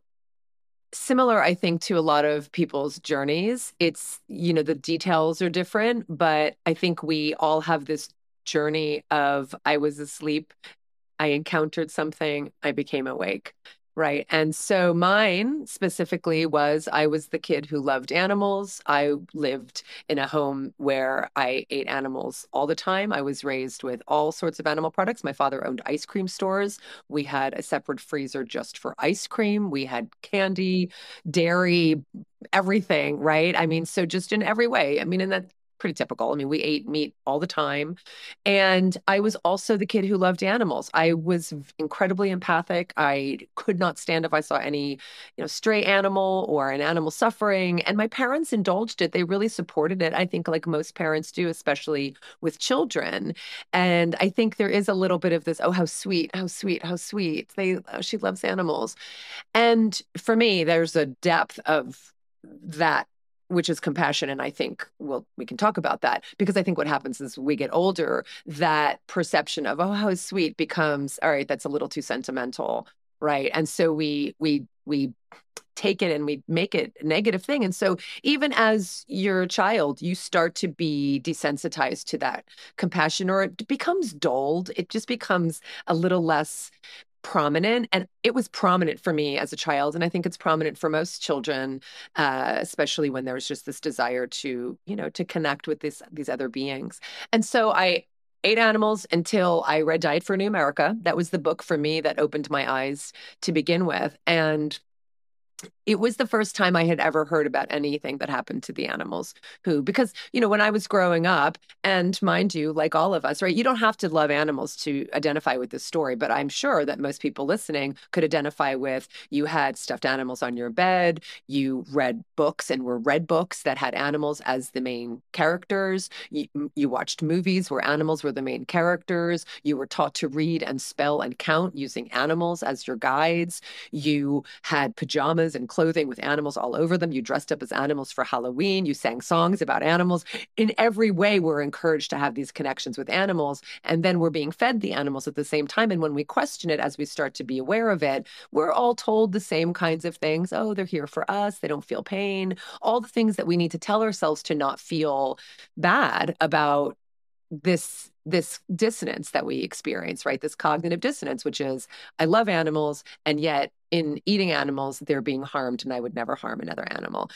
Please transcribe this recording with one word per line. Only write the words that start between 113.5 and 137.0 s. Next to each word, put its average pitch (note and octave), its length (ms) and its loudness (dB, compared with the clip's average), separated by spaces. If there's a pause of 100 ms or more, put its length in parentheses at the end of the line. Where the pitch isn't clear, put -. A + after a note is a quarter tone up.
you A#3 100 0
don't B3+ 120 2
have A3 220 2
to F#3+ 100 -2
love D3+ 220 4
animals D3 460 0
to C#3 360 -4
identify C#3+ 440 0
with B2 140 -6
this - 140 -10
story, C#3+ 300 -2
but B2 160 -2
I'm C#3+ 180 0
sure D3 380 0
that C#3+ 120 -4
most C#3 220 -6
people C#3 240 -4
listening C#3+ 520 -2 (160)
could E3+ 120 2
identify D3 500 0
with, C3 340 -4 (220)
you D3 160 0
had D3 300 0
stuffed - 300 -6
animals C3 360 -2
on B2 140 -4
your A#2+ 140 -4
bed, F3 520 2 (240)
you C3+ 460 -2
read B2+ 300 0 (140)
books D3+ 340 0
and C3 140 0
were B2 140 -2
read C#3+ 280 2
books E3+ 380 0
that C3 120 0
had C3 180 -2
animals D3 480 -2
as C3 280 -2
the C3 100 -6
main A#2+ 400 -6 (120)
characters, F#3+ 760 0 (220)
you, D3 160 -6 (280)
you C#3+ 140 2
watched - 340 -4
movies F3+ 480 2
where C3+ 140 0
animals D#3 380 2
were C#3+ 100 0
the C3+ 100 -4
main B2+ 220 -4
characters, E3+ 800 0 (180)
you D3 140 0
were C3 100 -4
taught - 280 0
to D#3+ 140 -2
read D#3 340 0
and C3+ 180 -4
spell D3 400 0
and - 180 -6
count E3+ 380 0
using B2+ 360 -8
animals E3+ 500 0
as C3+ 240 -4
your B2+ 100 -4
guides, D#3+ 640 2 (300)
you C#3+ 540 0 (180)
had C#3+ 340 0
pajamas D#3 540 2
and B2 180 -6
clothing D#3+ 380 2
with B2+ 160 -8
animals D3 340 -2
all B2 200 -4
over E3 200 2
them. E3+ 140 -2